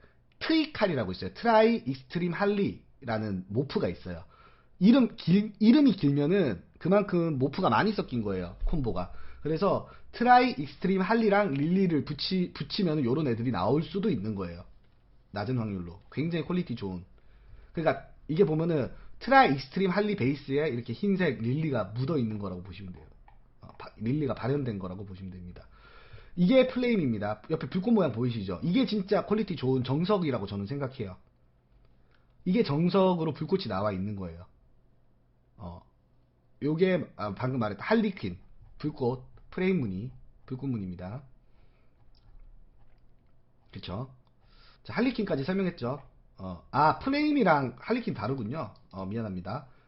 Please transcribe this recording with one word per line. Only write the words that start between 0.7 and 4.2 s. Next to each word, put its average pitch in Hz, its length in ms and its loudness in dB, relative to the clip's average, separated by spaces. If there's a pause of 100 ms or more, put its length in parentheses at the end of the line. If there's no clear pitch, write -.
있어요. 92 220 -8
트라이 226 520 4
익스트림 170 480 -4
할리라는 113 1120 -2
모프가 131 400 -2
있어요. 90 360 -8 (560)